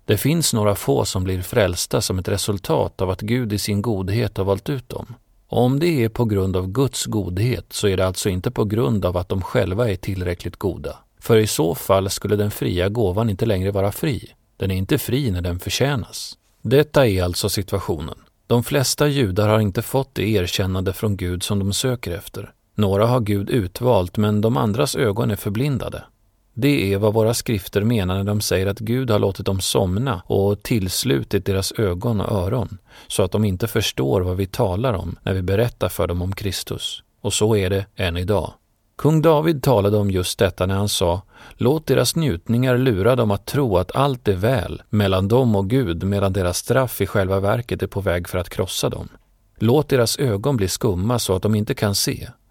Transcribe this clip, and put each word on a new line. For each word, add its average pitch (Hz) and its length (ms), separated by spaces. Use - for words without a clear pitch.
Det 104 120
finns 151 380
några 104 200
få 127 300
som 95 200
blir 92 180
frälsta 107 580
som 95 180
ett 92 100
resultat 101 720
av 92 100
att 92 100
Gud 113 320
i 101 60
sin 101 240
godhet 104 540
har 98 80
valt 98 240
ut 139 200
dem. - 260
Och - 140
om 135 180
det 160 240
är 113 40
på 120 160
grund 98 320
av 92 100
Guds 123 400
godhet 104 680
så - 160
är 95 80
det 92 100
alltså 92 220
inte 92 220
på 120 140
grund 107 400
av 90 120
att 87 120
de 98 140
själva 107 480
är 95 60
tillräckligt 92 600
goda. 71 400
För - 160
i 107 100
så 147 280
fall 98 360
skulle 101 260
den 104 140
fria 92 380
gåvan 107 420
inte 101 160
längre 95 240
vara 101 220
fri. 127 400
Den 95 140
är 95 40
inte 98 240
fri 131 320
när 90 100
den 87 180
förtjänas. - 800
Detta 135 440
är 95 160
alltså 90 260
situationen. 92 680
De 120 160
flesta 147 460
judar 107 400
har 110 120
inte 107 220
fått - 320
det 101 140
erkännande 95 640
från 104 240
Gud 90 260
som 104 160
de 98 140
söker 123 380
efter. 101 420
Några 101 320
har 123 140
Gud 101 300
utvalt, 104 640
men 104 240
de 113 160
andras 127 400
ögon 117 340
är 101 60
förblindade. 117 680
Det 131 340
är 98 60
vad 107 160
våra 110 200
skrifter 104 500
menar 101 300
när 98 100
de 104 160
säger 95 260
att 98 120
Gud 120 320
har 104 80
låtit 101 280
dem 98 140
somna 101 640
och 101 360
tillslutit 113 840
deras 98 320
ögon 101 420
och 95 260
öron, 110 320
så - 140
att 92 100
de 104 120
inte 98 220
förstår 117 540
vad 90 160
vi 98 100
talar 110 480
om 90 280
när 98 100
vi 95 100
berättar 98 460
för - 180
dem 87 160
om 95 120
Kristus. - 680
Och 101 120
så 107 240
är 92 140
det 95 160
än 87 200
idag. 90 360
Kung 151 240
David 156 400
talade 104 340
om 101 140
just 90 280
detta 92 280
när 95 80
han 101 140
sa, 90 340
"Låt 143 300
deras 123 300
njutningar 123 600
lura 120 380
dem 113 140
att 98 160
tro 127 300
att 92 200
allt 135 320
är 98 80
väl 98 540
mellan 98 380
dem 117 280
och 98 140
Gud, 92 340
medan 98 280
deras 90 260
straff 127 420
i 98 60
själva 98 340
verket 104 420
är 98 40
på 98 140
väg 90 280
för 92 100
att 87 100
krossa - 400
dem. - 200
Låt 113 300
deras 120 300
ögon 127 380
bli 98 120
skumma 107 500
så 95 180
att 92 60
de 107 120
inte 107 200
kan 104 200
se, - 340